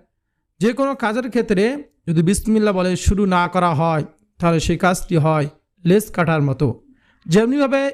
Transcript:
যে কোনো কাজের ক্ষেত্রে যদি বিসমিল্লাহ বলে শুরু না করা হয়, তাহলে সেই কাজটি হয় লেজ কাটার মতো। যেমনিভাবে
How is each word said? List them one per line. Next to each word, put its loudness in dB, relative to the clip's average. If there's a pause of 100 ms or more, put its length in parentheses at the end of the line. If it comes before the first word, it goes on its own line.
(600)
যে 2
কোনো -2
কাজের -4
ক্ষেত্রে 0 (420)
যদি 0
বিসমিল্লাহ 0
বলে 0
শুরু -2
না 2
করা 0
হয়, 0 (360)
তাহলে 2
সেই 0
কাজটি 0
হয় 2 (360)
লেজ 2
কাটার 0
মতো। 0 (580)
যেমনিভাবে 2 (120)